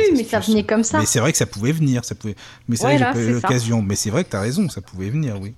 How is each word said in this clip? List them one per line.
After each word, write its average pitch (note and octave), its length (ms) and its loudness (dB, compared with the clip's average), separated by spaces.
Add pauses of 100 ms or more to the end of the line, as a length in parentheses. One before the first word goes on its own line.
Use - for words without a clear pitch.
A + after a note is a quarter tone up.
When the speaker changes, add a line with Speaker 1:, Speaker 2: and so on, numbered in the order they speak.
(100)
Speaker 1:
des - 20 4
Speaker 2:
mais B3+ 120 2
ça - 140 -2
Speaker 1:
astuces. G#3 140 0
Speaker 2:
venait G#3 140 2
comme A3 180 2
ça. D#4 140 0
Speaker 1:
Mais D4+ 80 2
c'est - 140 0
vrai C#3 120 2
que - 60 -2
ça B2 80 2
pouvait A2+ 260 -2
venir, C3+ 320 0
ça - 100 -10
pouvait... G#2 220 -8 (320)
Mais A#2 80 0
c'est - 100 0
vrai - 120 4
que - 0 -
Speaker 2:
Voilà, A#3+ 140 2
Speaker 1:
j'ai A#2 60 -2
pas A#2 60 0
eu A2+ 80 2
Speaker 2:
c'est A#2+ 80 0
ça. - 80 0
Speaker 1:
l'occasion. A#2 340 0
Mais G2 140 0
c'est G#2+ 140 -4
vrai D3 140 0
que - 60 -8
t'as G2+ 120 -4
raison, C#3+ 260 0
ça G2+ 140 -10
pouvait F#2+ 260 -10
venir, A#2+ 320 -4
oui, G2+ 180 -10